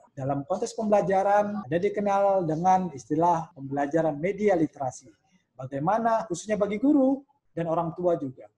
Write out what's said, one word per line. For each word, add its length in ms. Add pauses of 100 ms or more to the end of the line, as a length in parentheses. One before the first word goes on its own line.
(180)
dalam 320
konteks 240
pembelajaran 880
ada 160
dikenal 640
dengan 480
istilah 640
pembelajaran 640
media 400
literasi. 520 (440)
Bagaimana 720
khususnya 320
bagi 240
guru 400 (320)
dan 160
orang 240
tua 240
juga. 400